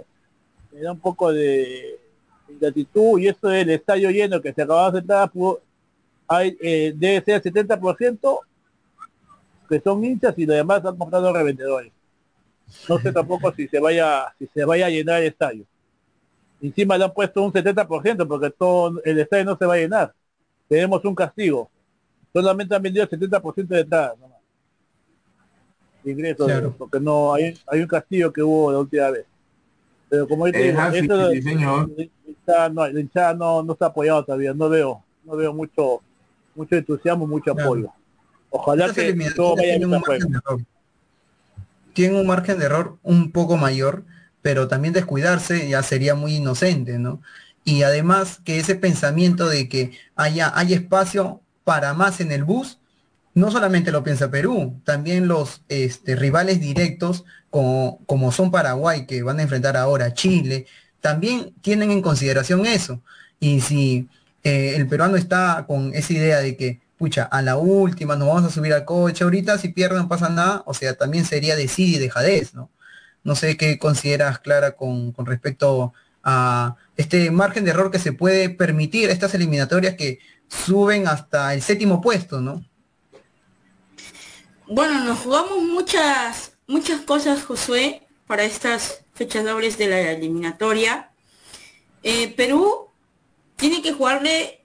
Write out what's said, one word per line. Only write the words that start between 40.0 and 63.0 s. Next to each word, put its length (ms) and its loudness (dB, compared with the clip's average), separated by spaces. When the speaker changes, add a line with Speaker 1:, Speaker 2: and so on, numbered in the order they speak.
Speaker 1:
juego. 200 -2
Speaker 2:
margen 120 -2
de 60 -2
error. 220 -4
Tienen 240 2
un 100 2
margen 320 0
de 60 0
error 380 -2
un 300 2
poco 260 2
mayor, 460 0
pero 280 0
también 260 -2
descuidarse 720 0
ya 140 0
sería 320 0
muy 220 -2
inocente, 640 -2
¿no? 220 -6
Y 180 2
además 640 2
que 140 -4
ese 180 0
pensamiento 720 2
de 200 -2
que 300 -4
haya, 380 0
hay 180 2
espacio 720 0
para 280 0
más 280 0
en 120 -2
el 120 -2
bus, 340 -4
no 160 4
solamente 420 2
lo 100 0
piensa 280 -2
Perú, 540 -2
también 440 0
los, 400 -2
este, 480 -4
rivales 420 2
directos, 680 -2
como, 560 0
como 260 0
son 180 2
Paraguay, 560 0
que 160 -4
van 160 -2
a 40 0
enfrentar 340 0
ahora 300 2
a 80 -4
Chile, 520 0
también 600 -2
tienen 300 0
en 100 2
consideración 640 2
eso. 360 -2